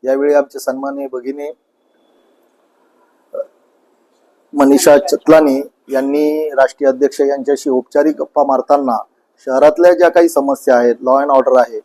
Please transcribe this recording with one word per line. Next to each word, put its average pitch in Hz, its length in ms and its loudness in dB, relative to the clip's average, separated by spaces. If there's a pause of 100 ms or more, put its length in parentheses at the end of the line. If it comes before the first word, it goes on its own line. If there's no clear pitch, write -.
यावेळी 139 300 0
आमचे 139 240 -2
सन्माननीय 139 540 -8
भगिनी 139 380 -10 (3000)
मनीषा 143 460 4
चतलानी 143 720 2 (200)
यांनी 151 600 -2
राष्ट्रीय 135 400 0
अध्यक्ष 131 320 -2
यांच्याशी 139 500 -2
औपचारिक 147 500 -2
गप्पा 151 240 -2
मारताना 135 520 -2 (500)
शहरातल्या 151 460 2
ज्या 170 160 2
काही 170 200 2
समस्या 139 480 -2
आहेत, 120 180 0 (100)
law 131 140 2
and 143 180 0
order 131 220 2
आहे 113 260 -2